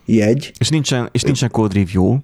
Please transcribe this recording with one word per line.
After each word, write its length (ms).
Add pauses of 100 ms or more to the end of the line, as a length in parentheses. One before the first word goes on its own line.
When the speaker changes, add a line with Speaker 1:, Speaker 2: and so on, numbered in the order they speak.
Speaker 1:
jegy. 540
Speaker 2:
És 100
nincsen, 440
és 100
nincsen 280
code 240
review, 500